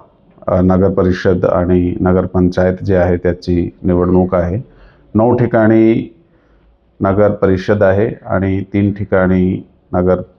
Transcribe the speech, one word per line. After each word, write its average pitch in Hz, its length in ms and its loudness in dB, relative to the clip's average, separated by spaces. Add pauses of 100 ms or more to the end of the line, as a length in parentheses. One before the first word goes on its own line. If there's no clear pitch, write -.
(460)
अ, 92 140 0
नगर 92 300 2
परिषद 92 540 0
आणि 90 560 0
नगरपंचायत 92 840 0
जे 98 120 0
आहे 90 200 0
त्याची 87 540 -2 (120)
निवडणूक 90 520 0
आहे. 87 280 -2 (520)
नऊ 117 220 2
ठिकाणी 113 760 2 (840)
नगर 98 300 2
परिषद 101 520 0
आहे 101 280 2 (160)
आणि 95 340 -2
तीन 101 320 -2
ठिकाणी 92 760 0 (240)
नगर, 180 280 0 (180)